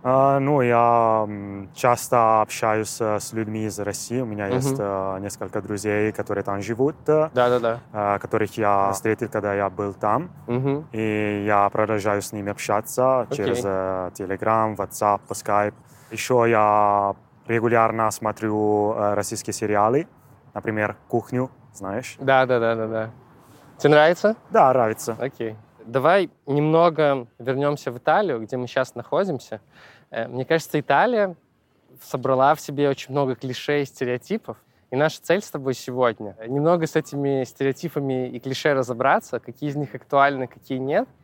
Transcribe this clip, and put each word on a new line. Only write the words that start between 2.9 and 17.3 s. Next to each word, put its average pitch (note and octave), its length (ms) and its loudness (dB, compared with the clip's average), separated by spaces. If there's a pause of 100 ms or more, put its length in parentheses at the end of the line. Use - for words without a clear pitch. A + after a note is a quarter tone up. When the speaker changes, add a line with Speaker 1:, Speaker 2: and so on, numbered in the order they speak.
Speaker 1:
э, G#2+ 180 0
с - 140 -8
людьми A2 320 -4
из G2+ 140 -6
России. G#2 420 -4
У B2 60 -4
меня G#2 220 -6
Speaker 2:
Мгм. B2 80 0
Speaker 1:
есть, C3+ 220 0
э, G2 420 -2
несколько G2+ 420 -8
друзей, G#2 500 -2
которые G2+ 320 -4
там G2+ 160 -4
живут, A#2+ 340 -2 (140)
э, D#3 240 2
Speaker 2:
Да-да-да. A#2+ 460 2 (120)
Speaker 1:
э, G2+ 280 0
которых G#2+ 400 -2
я G2+ 340 2
встретил, G#2+ 380 -2
когда G2+ 240 -2
я G2 160 0
был G2+ 240 -6
там. A#2+ 340 -2 (180)
Speaker 2:
Мгм. C#3 460 -2
Speaker 1:
И G#2+ 540 -2
я G2+ 240 4
продолжаю G#2 500 0
с - 140 -10
ними G2+ 160 -6
общаться B2 720 0
Speaker 2:
Окей. C3 160 -6 (100)
Speaker 1:
через, F#2+ 180 -2
э, F#2+ 500 -4
Telegram, G#2+ 600 0
WhatsApp, G2+ 440 0 (100)
Skype. G#2 440 0 (380)
Ещё A#2 320 2
я G#2 680 4 (340)